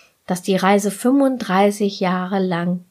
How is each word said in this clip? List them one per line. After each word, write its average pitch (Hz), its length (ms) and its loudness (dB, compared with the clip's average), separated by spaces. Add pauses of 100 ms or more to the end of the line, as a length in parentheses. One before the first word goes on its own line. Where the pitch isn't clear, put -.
(280)
dass 180 160 -6
die 190 140 0
Reise 196 340 2
fünfunddreißig 208 1080 0
Jahre 185 380 -2
lang 180 540 -2